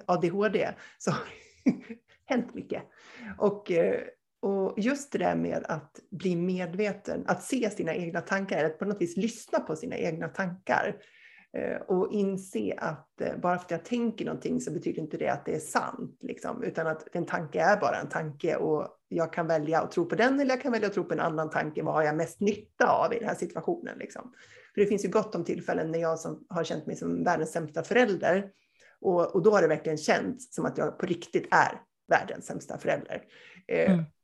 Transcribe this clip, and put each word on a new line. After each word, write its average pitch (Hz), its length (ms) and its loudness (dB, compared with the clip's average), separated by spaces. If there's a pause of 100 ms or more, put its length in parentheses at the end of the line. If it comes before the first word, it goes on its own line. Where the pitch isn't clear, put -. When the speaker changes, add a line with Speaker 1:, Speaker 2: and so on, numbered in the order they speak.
Speaker 1:
A 180 160 2
D 175 80 2
H 202 200 0
D, 196 200 0 (280)
så - 140 -2
har - 80 -2 (440)
det - 320 0 (300)
<laughs> - 0 -
hänt - 280 -2
mycket. - 300 -6 (540)
Och, 202 340 0
eh, 175 300 4 (400)
och 196 360 0
just 269 340 0
det - 60 -2
där 175 180 2
med 170 320 -2
att - 320 -6 (120)
bli 175 240 0
medveten, 185 920 -2
att 185 160 2
se 240 260 0
sina 160 260 -2
egna 170 260 -4
tankar, 196 360 -2
eller 156 120 2
på 170 160 -4
något 202 160 -2
vis 170 160 0
lyssna 226 420 -2
på 247 160 -4
sina 160 220 -8
egna 165 300 -2
tankar, 180 680 0 (640)
eh, - 240 -2
och 185 320 0
inse 196 640 -2
att, - 440 -8
eh, - 160 -2
bara 180 200 0
för 175 80 -10
att - 60 -10
jag 165 140 -4
tänker 233 400 -2
någonting 160 360 -2
så 160 100 -6
betyder 165 300 -4
inte 156 160 -6
det 151 120 -2
att 131 160 -2
det 165 100 -2
är 156 40 -4
sant, - 640 -4
liksom, - 420 -8
utan 165 240 -2
att 156 280 -6
en 170 100 -2
tanke 170 360 -2
är 196 180 6
bara 139 180 2
en 143 120 -6
tanke 156 460 -2
och 156 320 0 (200)
jag 165 260 -2
kan 170 140 0
välja 156 340 2
att - 100 -4
tro 175 140 2
på 170 100 -2
den 262 240 4
eller 269 120 2
jag 254 100 0
kan 269 100 0
välja 214 160 2
att 196 60 -2
tro 180 100 0
på 165 100 -4
en 151 60 0
annan 156 300 0
tanke. 156 340 -2
Vad 147 100 0
har 156 100 4
jag 151 120 2
mest 165 240 -2
nytta - 500 2
av 208 240 4
i 233 60 -2
den 214 80 -4
här 180 80 -2
situationen, - 600 -4
liksom? - 360 -12 (400)
För 208 80 2
det 202 60 6
finns 202 180 2
ju 190 40 -2
gott 202 260 2
om 170 100 -2
tillfällen 170 460 -2
när 165 80 0
jag 165 200 0
som - 300 -8
har 170 140 -2
känt 156 220 -4
mig 170 100 -6
som 170 280 -2
världens 160 280 2
sämsta 160 320 -4
förälder, 202 680 4 (520)
och, 175 340 2
och 175 80 4
då 214 80 10
har 202 100 8
det 160 60 8
verkligen 156 300 0
känts - 580 0
som 165 100 0
att 156 120 -2
jag 151 220 -2
på 185 60 -2
riktigt 175 460 -2
är - 300 6 (260)
världens - 380 2
sämsta - 320 -10
förälder. - 440 -2 (460)
Eh, 175 240 4
Speaker 2:
Mm. 165 140 4 (180)